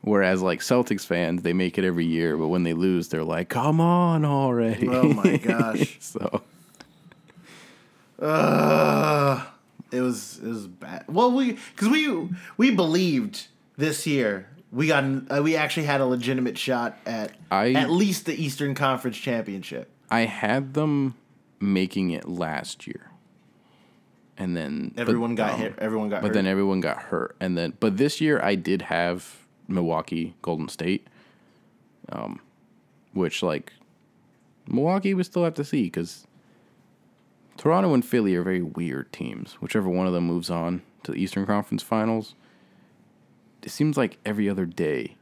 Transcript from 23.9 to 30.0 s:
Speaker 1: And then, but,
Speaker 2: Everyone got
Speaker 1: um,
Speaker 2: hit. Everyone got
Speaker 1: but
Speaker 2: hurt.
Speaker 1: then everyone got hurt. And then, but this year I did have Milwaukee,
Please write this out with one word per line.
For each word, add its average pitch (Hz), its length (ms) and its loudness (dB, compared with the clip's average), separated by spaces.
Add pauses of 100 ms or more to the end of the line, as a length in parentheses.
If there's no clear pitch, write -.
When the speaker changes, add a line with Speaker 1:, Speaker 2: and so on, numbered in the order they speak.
Speaker 1:
And 90 200 -4
then, 76 380 -6
but, 120 80 -6
Speaker 2:
Everyone 117 320 0
got 107 200 -2
Speaker 1:
um, - 60 -6
Speaker 2:
hit. 107 180 -6
Everyone 110 300 -4
got 101 140 -4
Speaker 1:
but 104 60 -2
Speaker 2:
hurt. 110 60 -2
Speaker 1:
then 98 120 2
everyone 95 340 0
got 76 180 -4
hurt. - 420 -6
And 92 160 -2
then, 85 240 -2
but 104 160 2
this 143 240 0
year 151 220 2
I 101 140 2
did 92 260 -2
have 87 640 -4 (220)
Milwaukee, 82 760 -2